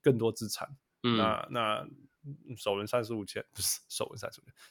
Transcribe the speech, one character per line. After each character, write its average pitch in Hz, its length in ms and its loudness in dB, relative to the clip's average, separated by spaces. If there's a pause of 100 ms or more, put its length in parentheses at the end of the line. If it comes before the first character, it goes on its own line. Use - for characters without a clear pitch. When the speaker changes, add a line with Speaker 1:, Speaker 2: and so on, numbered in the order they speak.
Speaker 1:
更 131 160 8
多 113 140 2
资 113 180 -4
产。 - 180 -6 (360)
Speaker 2:
嗯。 117 140 4
Speaker 1:
那， 110 340 2
那 113 340 0 (720)
首 101 180 0
轮 101 120 -2
三 123 160 0
十 113 100 -6
五 104 120 -4
签， - 180 -8 (100)
不 98 80 -8
是 - 180 0 (100)
首 - 160 -4
轮 - 120 -12
三 - 140 -8
十 - 100 -20
五 - 40 -20
签， - 80 -20 (180)